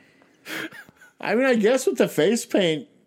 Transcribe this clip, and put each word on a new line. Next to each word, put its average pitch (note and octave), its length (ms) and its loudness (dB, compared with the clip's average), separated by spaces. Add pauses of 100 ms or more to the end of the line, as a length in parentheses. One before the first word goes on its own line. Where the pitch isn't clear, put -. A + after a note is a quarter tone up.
(1200)
I G3 140 -2
mean, B3+ 100 2
I C4 100 2
guess A#3+ 320 2
with F4 120 0
the G#3 100 4
face G3+ 360 0
paint, D#3+ 420 0 (180)